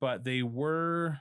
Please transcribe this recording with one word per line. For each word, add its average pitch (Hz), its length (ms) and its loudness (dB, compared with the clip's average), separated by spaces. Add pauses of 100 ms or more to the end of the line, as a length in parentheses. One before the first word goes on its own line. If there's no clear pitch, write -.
but 123 240 0
they 127 180 2
were, 160 760 0